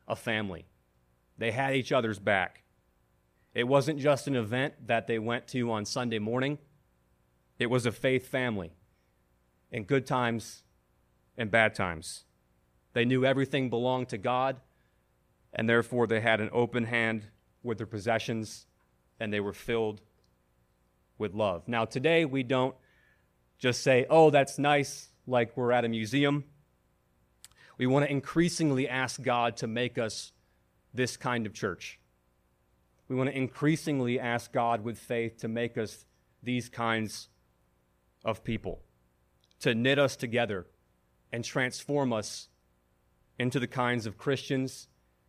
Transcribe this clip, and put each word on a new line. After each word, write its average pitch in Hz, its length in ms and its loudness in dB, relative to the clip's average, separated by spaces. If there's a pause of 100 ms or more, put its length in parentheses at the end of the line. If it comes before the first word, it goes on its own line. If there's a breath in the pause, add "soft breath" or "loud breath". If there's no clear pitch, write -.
a 104 80 -2
family. 104 500 -4 (720)
They 113 160 -2
had 135 240 0
each 131 160 0
other's 113 260 2
back. 98 460 0 (880)
It 120 120 0
wasn't 139 360 2
just 139 260 2
an 139 80 0
event 123 520 -2
that 113 200 0
they 113 120 0
went 117 300 -4
to 120 220 -2
on 104 140 -2
Sunday 120 340 -4
morning. 127 400 -2 (1000)
It 127 80 2
was 120 200 2
a 113 60 2
faith 131 340 0
family 110 460 -4 (1000)
in 107 140 -6
good 135 220 0
times 120 580 -2 (720)
and 110 140 -4
bad 110 240 4
times. 85 500 -6 (680)
They 120 120 2
knew 127 200 4
everything 135 440 2
belonged 123 400 0
to 117 100 -6
God, 127 420 0 (920)
and 113 160 0
therefore 117 380 4
they 110 140 2
had 113 200 4
an 107 120 -2
open 120 320 0
hand 113 460 -2 (320)
with 117 160 -4
their 113 80 -6
possessions, 110 800 -4 (540)
and 107 120 -4
they 104 80 0
were 101 120 -4
filled 110 480 -4 (1160)
with 101 160 -4
love. 101 340 0
Now, 117 160 0
today 160 400 2
we 135 180 -2
don't 131 320 0 (840 soft breath)
just 123 240 0
say, 131 260 6
"Oh, 156 220 10
that's 139 280 4
nice," 143 520 0 (160)
like 120 300 0
we're 123 160 2
at 120 120 4
a 117 40 0
museum. 139 560 0 (1300 soft breath)
We 127 100 -2
want 135 180 4
to 139 60 0
increasingly 143 760 0
ask 131 340 -4
God 120 360 2
to 120 80 -4
make 120 320 -2
us - 340 -6 (600)
this 123 220 -2
kind 120 280 -2
of 101 80 -8
church. - 480 -6 (1080)
We 131 80 -4
want 131 140 0
to 135 60 -6
increasingly 135 840 0
ask 120 340 -4
God 117 300 0
with 113 160 -8
faith 117 400 -4
to - 100 -8
make 117 280 -4
us 110 300 -6 (360)
these 123 260 -4
kinds 113 600 -4 (960)
of 107 180 -4
people, 101 400 -6 (800)
to 127 140 2
knit 131 240 2
us 135 180 2
together 110 500 -2 (640)
and 117 140 -6
transform 135 680 -2
us - 360 -6 (880)
into 123 220 0
the 123 80 -2
kinds 123 380 0
of 101 120 -10
Christians 131 720 -4 (400)